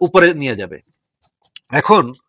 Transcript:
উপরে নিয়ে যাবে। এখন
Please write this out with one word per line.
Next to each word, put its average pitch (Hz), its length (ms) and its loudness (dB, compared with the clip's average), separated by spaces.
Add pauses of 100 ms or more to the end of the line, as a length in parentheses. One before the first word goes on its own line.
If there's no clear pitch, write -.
উপরে 175 320 2
নিয়ে 139 220 -6
যাবে। 95 240 -12 (920)
এখন 147 420 2 (160)